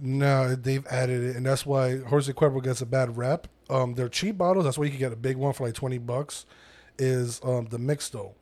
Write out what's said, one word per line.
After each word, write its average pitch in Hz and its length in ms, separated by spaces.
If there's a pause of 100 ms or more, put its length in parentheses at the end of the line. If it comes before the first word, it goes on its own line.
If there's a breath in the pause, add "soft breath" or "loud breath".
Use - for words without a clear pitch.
(200)
No, 135 360
they've 135 320
added 127 340
it, 123 140
and 127 100
that's 135 200
why 131 320
Jose 135 340
Cuervo 135 320
gets 131 160
a 127 60
bad 123 320
rep. 127 320 (200)
Um, 127 260
they're 123 120
cheap 190 300
bottles. 180 260
That's 135 140
why 147 80
you 143 60
can 135 80
get 131 120
a 113 60
big 131 180
one 135 160
for, 131 140
like, 117 100
twenty 127 220
bucks. 120 480 (520 loud breath)
Is, 127 460
um, 123 220
the 113 140
mixto. 127 640